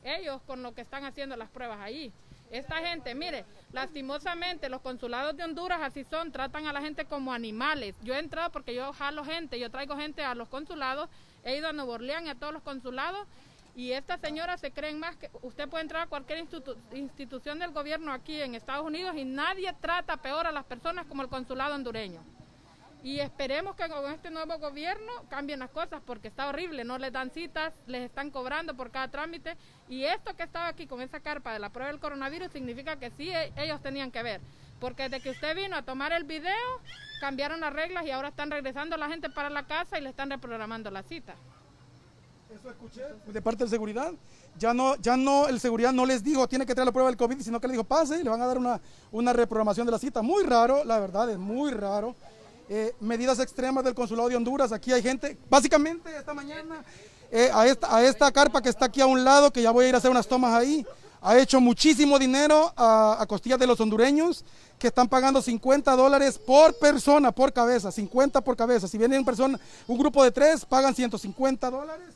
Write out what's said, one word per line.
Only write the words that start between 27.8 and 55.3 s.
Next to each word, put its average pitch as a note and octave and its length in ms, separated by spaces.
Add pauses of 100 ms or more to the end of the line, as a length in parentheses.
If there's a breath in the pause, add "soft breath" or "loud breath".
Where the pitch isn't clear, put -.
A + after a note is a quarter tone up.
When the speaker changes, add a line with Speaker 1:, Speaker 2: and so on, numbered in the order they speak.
Speaker 1:
les B3 180
están C#4 280
cobrando C#4+ 440
por B3 140
cada C4 200
trámite. D#4+ 460 (320 soft breath)
Y C4 160
esto F#4+ 320
que E4+ 80
estaba E4+ 240
aquí E4 200
con B3 120
esa C4 200
carpa D4 340
de G#3+ 60
la G3+ 100
prueba B3+ 220
del D4 100
coronavirus D4 500
significa C4+ 460
que B3 140
sí, D4 180
e-, E4 260
ellos D4 260
tenían C4+ 300
que A#3 120
ver. A3+ 180 (400 soft breath)
Porque B3+ 220
desde C4 180
que C4+ 80
usted D4+ 260
vino F#4+ 220
a C4 60
tomar C4+ 280
el E4+ 120
video, D#4 280 (720)
cambiaron C#4+ 400
las D4+ 100
reglas E4+ 340
y D4 60
ahora C4+ 180
están D4 200
regresando D4 460
a - 20
la D4+ 100
gente D#4 220
para C#4+ 220
la C#4+ 160
casa E4 320
y - 20
le C4+ 80
están C#4 220
reprogramando A3+ 580
la F#3+ 140
cita. G#3 320 (1160)
Speaker 2:
Eso A3+ 160
escuché A#3 340 (240)
de G#3 140
parte A3+ 220
de A#3 60
seguridad. A3 420 (460 soft breath)
Ya A3+ 160
no, C4 220
ya A#3 200
no, C#4 320
el B3+ 120
seguridad A#3+ 340
no B3+ 120
les B3+ 180
dijo, C4 240
"Tiene C4 180
que A#3+ 80
traer B3+ 140
la B3 40
prueba B3+ 180
del B3 80
covid", B3 240
sino A3+ 200
que B3+ 60
le C4 60
dijo, A3+ 100
"Pase", D4+ 360
y F4 40
le B3 60
van A3+ 120
a B3 60
dar B3+ 100
una, B3 240 (300 soft breath)
una A#3+ 220
reprogramación A3 520
de A#3 60
la A3 80
cita. C4 220
Muy F4 220
raro, A#3+ 400
la A3+ 160
verdad, G3+ 300
es G#3 80
muy A#3 340
raro. G#3 440 (540 soft breath)
Eh, A3 300
medidas A#3 400
extremas C4 460
del B3+ 100
consulado A#3 320
de B3 80
Honduras. B3 380
Aquí A3+ 180
hay B3 100
gente, C4 360 (120)